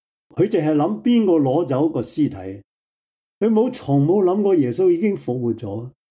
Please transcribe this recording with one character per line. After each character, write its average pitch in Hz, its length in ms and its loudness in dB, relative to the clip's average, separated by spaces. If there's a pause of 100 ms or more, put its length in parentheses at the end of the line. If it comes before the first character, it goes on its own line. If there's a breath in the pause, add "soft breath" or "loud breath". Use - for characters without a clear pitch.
(360)
佢 196 140 0
淨 196 160 0
係 156 100 2
諗 190 260 0
邊 233 240 2
個 180 80 4
攞 147 320 2
走 135 240 0
個 135 120 -4
屍 143 280 -2
體， 95 340 -12 (760)
佢 214 100 2
冇， 226 220 2
從 143 340 0
冇 190 180 2
諗 185 180 2
過 196 140 2
耶 127 160 0
穌 180 180 2
已 170 100 2
經 202 160 0
復 127 240 -6
活 117 140 -2
咗， 113 380 -12 (200)